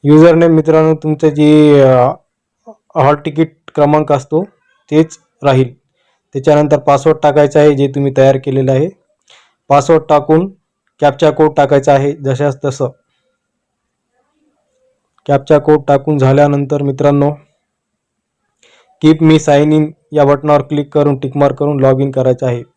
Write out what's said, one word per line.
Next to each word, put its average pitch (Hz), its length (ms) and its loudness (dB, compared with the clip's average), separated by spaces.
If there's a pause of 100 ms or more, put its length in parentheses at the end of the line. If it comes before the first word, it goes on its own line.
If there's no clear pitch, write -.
युजरनेम 165 480 4
मित्रांनो, 160 440 2
तुमचं 156 340 -4
जे, 151 520 4
अ, 131 300 2 (840)
हॉल 147 200 0
तिकीट 156 400 -6 (200)
क्रमांक 151 360 0
असतो 156 320 -4 (480)
तेच 160 280 -2 (240)
राहील. 131 300 0 (600)
त्याच्यानंतर 147 460 0
पासवर्ड 143 440 0
टाकायचा 147 360 0
आहे, 147 140 4
जे 139 140 -2
तुम्ही 139 300 -6
तयार 135 200 2
केलेला 135 340 -4
आहे. 143 180 -2 (760)
पासवर्ड 151 420 0
टाकून 156 420 0 (480)
कॅप्चा 147 320 0
कोड 151 260 -2
टाकायचा 143 360 0
आहे 139 200 0
जशास 139 520 -6
तसं. 135 220 -6 (2500)
कॅप्चा 143 320 0
कोड 151 300 0
टाकून 143 300 -2
झाल्यानंतर 143 680 0
मित्रांनो, 143 480 -2 (1700)
कीप 156 220 2
मी 156 160 4
साइन 151 340 0
इन 156 180 -2 (200)
या 147 140 0
बटनावर 143 360 0
क्लिक 143 320 -6
करून 147 240 0
टिक 135 200 -10
मार्क 139 180 0
करून 143 280 -4
log 135 220 0
in 135 60 -6
करायचं 131 340 -4
आहे. 120 180 -6 (140)